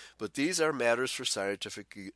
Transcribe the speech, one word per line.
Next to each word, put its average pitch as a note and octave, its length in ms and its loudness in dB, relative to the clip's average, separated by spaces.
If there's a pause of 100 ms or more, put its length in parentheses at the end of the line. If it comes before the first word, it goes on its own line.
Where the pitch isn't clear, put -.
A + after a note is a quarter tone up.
(180)
But G#2+ 160 -6
these E3 260 0
are D#3 120 4
matters B2 400 2
for C3 120 -6
scientific G2+ 720 -4 (200)